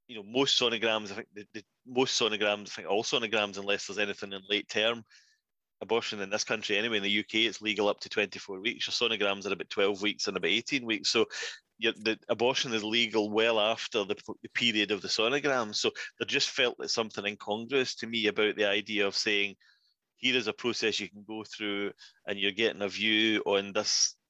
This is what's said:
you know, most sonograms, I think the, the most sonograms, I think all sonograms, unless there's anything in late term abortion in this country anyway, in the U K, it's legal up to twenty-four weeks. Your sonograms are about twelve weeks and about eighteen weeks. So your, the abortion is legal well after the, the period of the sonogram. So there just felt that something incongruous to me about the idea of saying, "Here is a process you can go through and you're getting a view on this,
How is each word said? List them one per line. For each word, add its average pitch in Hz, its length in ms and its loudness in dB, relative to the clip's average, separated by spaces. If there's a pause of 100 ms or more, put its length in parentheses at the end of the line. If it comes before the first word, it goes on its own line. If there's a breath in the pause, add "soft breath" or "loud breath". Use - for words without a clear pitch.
you 123 100 -16
know, 104 80 -10
most 123 360 2
sonograms, 110 500 2
I 98 60 -8
think 113 180 -10
the, 104 200 -14
the 107 100 -12 (200)
most 127 360 2
sonograms, 104 420 2
I 98 140 -14
think 90 120 -12
all 101 140 2
sonograms, 107 560 0
unless 101 300 -2
there's 98 100 -8
anything 101 340 -4
in 95 160 -10
late 104 200 0
term 113 360 0 (800 soft breath)
abortion 107 380 0
in 95 100 -6
this 104 140 0
country 107 340 0
anyway, 113 200 0
in 98 40 -2
the 101 80 0
U 104 140 2
K, 113 220 2
it's 98 140 -2
legal 104 280 2
up - 120 2
to - 80 -12
twenty-four 98 520 -4
weeks. 107 260 -4
Your - 220 0
sonograms 101 400 0
are 95 40 0
about 90 180 -6
twelve 101 300 2
weeks 104 280 -2
and 95 80 -2
about 90 140 0
eighteen 117 360 0
weeks. 107 240 -2
So 113 160 4 (520 loud breath)
your, 110 160 0
the 107 240 -2 (100)
abortion 120 440 0
is 107 120 0
legal 110 460 2
well 110 280 4
after 107 460 0
the, 98 100 -2 (280)
the 110 80 -14
period 107 400 2
of 98 120 0
the 95 60 -8
sonogram. 127 640 0
So - 160 0 (280 loud breath)
there 120 80 -4
just - 240 0
felt 123 280 0
that - 120 -6
something 110 360 -2
incongruous 117 680 -2
to 117 100 -8
me 113 200 0
about 104 300 2
the 104 120 4
idea 101 380 0
of 98 100 -2
saying, 101 380 0 (640 soft breath)
"Here 127 200 0
is 113 120 0
a 104 40 -2
process 113 480 0
you 98 80 -8
can 101 180 -18
go 110 180 -10
through 101 480 -4 (340 loud breath)
and 101 120 -4
you're 98 120 2
getting 101 320 0
a 101 60 0
view 107 580 2
on 98 260 2
this, - 420 2 (160)